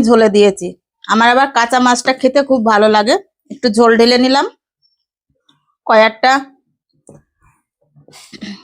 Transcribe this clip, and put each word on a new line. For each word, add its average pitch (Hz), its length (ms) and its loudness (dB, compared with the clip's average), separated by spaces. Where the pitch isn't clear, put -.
ঝোলে 226 280 2
দিয়েছি। 196 320 0
আমার 226 220 0
আবার 262 220 0
কাঁচা 240 300 0
মাছটা 247 340 -2
খেতে 262 280 0
খুব 262 120 0
ভালো 214 160 2
লাগে। 214 180 0
একটু - 140 -6
ঝোল 233 140 4
ঢেলে 240 240 2
নিলাম, 277 220 -2
কয়েকটা 220 460 0